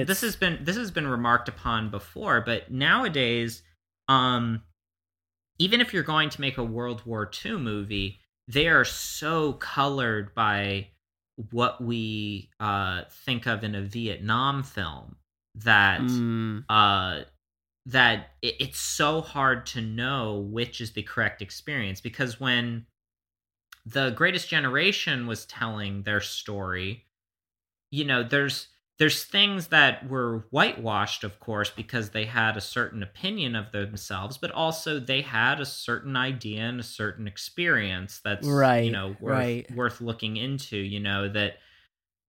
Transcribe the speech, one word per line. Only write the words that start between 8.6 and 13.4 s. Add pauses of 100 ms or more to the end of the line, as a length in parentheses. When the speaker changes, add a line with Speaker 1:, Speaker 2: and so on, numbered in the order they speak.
Speaker 1:
are
so
colored
by (640)
what
we, (100)
uh,
think